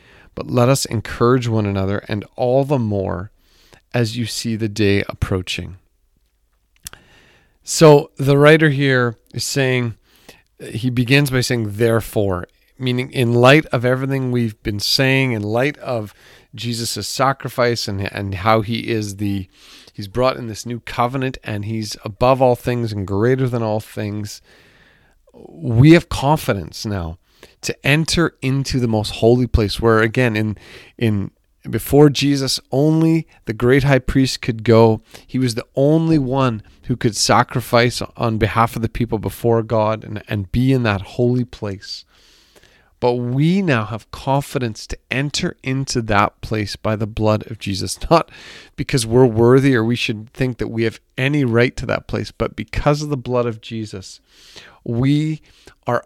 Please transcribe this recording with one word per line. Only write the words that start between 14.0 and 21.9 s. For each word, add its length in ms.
we've 320
been 180
saying, 520
in 100
light 360
of 360
Jesus' 540
sacrifice 800
and, 120
and 240
how 240
he 280
is 280
the, 320
he's 140
brought 300
in 100
this 180
new 160
covenant 640
and 220
he's 400